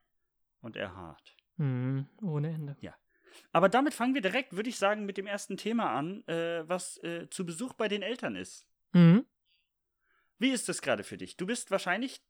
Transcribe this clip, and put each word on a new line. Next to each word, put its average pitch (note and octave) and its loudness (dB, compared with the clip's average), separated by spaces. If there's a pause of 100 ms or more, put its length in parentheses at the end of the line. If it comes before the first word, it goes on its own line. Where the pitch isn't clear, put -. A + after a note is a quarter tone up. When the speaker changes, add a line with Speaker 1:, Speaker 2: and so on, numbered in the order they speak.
(600)
Speaker 1:
Und A#2 -14
er F#2+ -6
hart. E2+ -16 (180)
Speaker 2:
Mhm, C3+ -2 (140)
ohne D3+ -2
Ende. D3+ -8
Speaker 1:
Ja. F#2+ -12 (600)
Aber F3+ 6
damit C4 4
fangen B3 0
wir C4+ 0
direkt, F#3+ 0
würde G#3+ -2
ich A3 -8
sagen, G#3 2
mit G3 -6
dem G3 -6
ersten G3+ -6
Thema G#3 0
an, E3 -4
äh, E3 -4
was, F3+ -4
äh, E3+ -8
zu F#3+ -6
Besuch F3 -8
bei A3 -2
den G3+ -2
Eltern G3 -4
ist. - -12 (260)
Speaker 2:
Mhm. F3 10 (1120)
Speaker 1:
Wie C4 2
ist B3+ -2
das - -4
gerade G#2+ 0
für G#2 -10
dich? F2+ -10
Du F3+ -4
bist A#3 -4
wahrscheinlich G3 -2